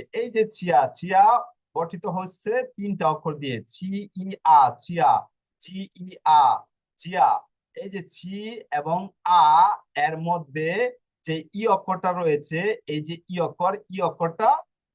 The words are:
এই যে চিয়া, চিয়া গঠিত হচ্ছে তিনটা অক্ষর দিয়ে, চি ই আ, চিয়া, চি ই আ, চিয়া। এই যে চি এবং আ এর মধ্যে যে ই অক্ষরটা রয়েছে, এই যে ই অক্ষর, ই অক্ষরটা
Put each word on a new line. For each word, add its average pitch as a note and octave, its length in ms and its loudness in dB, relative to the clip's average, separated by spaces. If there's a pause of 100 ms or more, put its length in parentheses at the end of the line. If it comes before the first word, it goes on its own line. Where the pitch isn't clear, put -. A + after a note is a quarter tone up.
(200)
এই A#3+ 100 -4
যে A3 120 0 (140)
চিয়া, E3+ 240 2 (180)
চিয়া F#3+ 240 2 (540)
গঠিত E3 300 -6
হচ্ছে F#3 460 -8 (240)
তিনটা G3+ 320 -4
অক্ষর D#3 340 -4
দিয়ে, C3 140 -6 (160)
চি F#3+ 180 -10 (340)
ই - 20 -8 (320)
আ, - 20 8 (240)
চিয়া, E3 260 0 (520)
চি F#3 140 -18 (300)
ই - 20 -16 (320)
আ, C#3 40 6 (560)
চিয়া। E3+ 280 0 (480)
এই F#3 180 -12
যে F#3+ 80 -10 (120)
চি F#3 220 -14 (440)
এবং D#3+ 180 -2 (420)
আ D#3+ 40 8 (520)
এর D3+ 180 0 (140)
মধ্যে D#3 420 -4 (560)
যে D#3+ 80 -4 (260)
ই - 60 -6
অক্ষরটা F#3+ 460 0
রয়েছে, D#3+ 460 -2 (280)
এই D3+ 220 -6
যে E3+ 60 -8 (180)
ই F3+ 80 -8
অক্ষর, F3+ 320 -2 (220)
ই - 60 -8
অক্ষরটা A3 480 -2 (460)